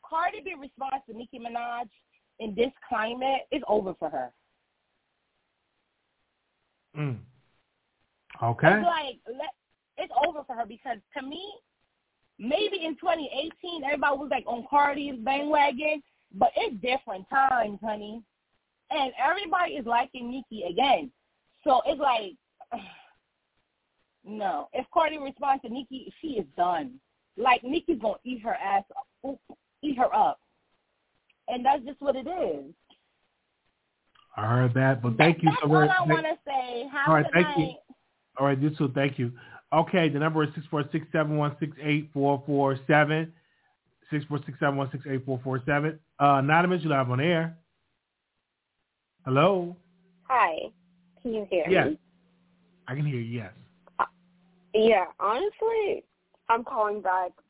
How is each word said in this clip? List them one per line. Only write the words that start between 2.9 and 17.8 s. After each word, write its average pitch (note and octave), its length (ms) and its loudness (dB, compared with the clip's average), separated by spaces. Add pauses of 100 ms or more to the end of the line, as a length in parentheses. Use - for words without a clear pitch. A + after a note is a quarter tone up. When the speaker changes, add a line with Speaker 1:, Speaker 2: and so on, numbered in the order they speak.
Speaker 1:
is C#4+ 160 -2
over G3 280 2
for D#3 140 -6
her. B2+ 240 -6 (2750)
Speaker 2:
Mm. C#3 200 -4 (1200)
Okay. A#2+ 320 2
Speaker 1:
It's E4+ 120 2
like, D4+ 320 -2 (100)
let, C4+ 260 -10 (440)
it's F4 160 -8 (140)
over D4+ 180 -6
for B3 100 -10
her A#3 100 -4
because A3+ 320 -12 (200)
to C#4 80 -8
me, F4 280 -12 (840)
maybe E4+ 480 -2
in D#4+ 120 -4
twenty E4 360 -2
eighteen E4 500 -8
everybody C#4+ 340 0
was, C#4 120 -10
like, - 180 -2
on A#3 220 -6
Cardi's C#4+ 540 0
bandwagon, D4 800 0 (320)
but - 200 2
it's F4+ 260 -2
different A#3+ 480 -4
times, B3 540 2